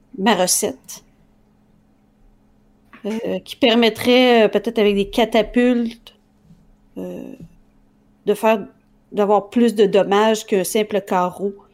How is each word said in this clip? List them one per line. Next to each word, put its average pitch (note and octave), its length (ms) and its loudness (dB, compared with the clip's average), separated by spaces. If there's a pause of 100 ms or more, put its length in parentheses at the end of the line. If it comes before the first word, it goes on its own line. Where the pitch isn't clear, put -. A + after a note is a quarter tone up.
(160)
ma G3 200 0
recette. - 680 -4 (2000)
Euh, G3+ 360 -6
qui - 160 -18
permettrait, A#3+ 880 4
euh, G3+ 40 4
peut-être A#3 300 -4
avec G3+ 160 2
des G3 160 -2
catapultes, A#3 1040 -2 (840)
euh, F3+ 340 -14 (920)
de G3+ 100 0
faire, A3 300 0 (460)
d'avoir G3+ 400 0
plus A#3+ 240 2
de G#3 120 4
dommages G3+ 600 0
qu'un F#3+ 160 -2
simple G#3 380 -4
carreau, F#3 540 -4 (200)